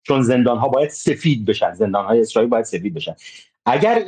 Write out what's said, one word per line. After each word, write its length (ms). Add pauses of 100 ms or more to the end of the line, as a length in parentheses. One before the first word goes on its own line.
چون 200
زندان‌ها 460
باید 220
سفید 540
بشن، 280
زندان‌های 480
اسرائیل 300
باید 140
سفید 300
بشن. 200 (520)
اگر 420